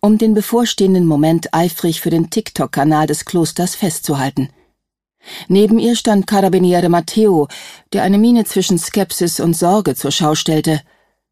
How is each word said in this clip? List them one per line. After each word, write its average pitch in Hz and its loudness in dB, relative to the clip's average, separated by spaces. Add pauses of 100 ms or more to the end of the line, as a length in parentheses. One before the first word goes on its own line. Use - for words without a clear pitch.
um 214 4
den 220 2
bevorstehenden 202 0
Moment 160 0
eifrig 170 -2
für - -4
den 165 0
TikTok-Kanal 151 -2
des 147 -6
Klosters 175 -2
festzuhalten. 139 -4 (1000)
Neben 208 4
ihr 233 0
stand 202 0
Carabiniere 180 2
Matteo, 170 2 (440)
der 202 -2
eine 196 2
Miene 226 4
zwischen 185 -2
Skepsis 185 -4
und 170 0
Sorge 175 0
zur 139 -6
Schau 151 0
stellte. 156 -2 (520)